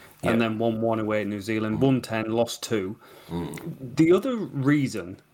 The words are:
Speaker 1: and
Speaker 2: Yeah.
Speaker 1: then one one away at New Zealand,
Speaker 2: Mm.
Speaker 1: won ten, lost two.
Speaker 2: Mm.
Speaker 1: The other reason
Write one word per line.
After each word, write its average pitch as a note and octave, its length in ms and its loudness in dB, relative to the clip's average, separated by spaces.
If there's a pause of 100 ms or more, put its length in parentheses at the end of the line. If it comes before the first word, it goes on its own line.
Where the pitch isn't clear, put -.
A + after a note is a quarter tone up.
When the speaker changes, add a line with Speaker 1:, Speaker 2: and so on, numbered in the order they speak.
(240)
Speaker 1:
and A#2 160 2
Speaker 2:
Yeah. A2+ 80 2
Speaker 1:
then A2 120 -4
one A2+ 220 0
one A2+ 180 2
away G#2+ 220 0
at G2+ 60 -4
New G2+ 140 -4
Zealand, A2 360 -2
Speaker 2:
Mm. A2+ 40 -2
Speaker 1:
won C3 200 4
ten, A2 300 -4
lost A2+ 320 0
two. G#2 340 -2 (320)
Speaker 2:
Mm. A#2 640 -8
Speaker 1:
The E3 160 6
other A#3+ 240 2
reason C3 840 0 (160)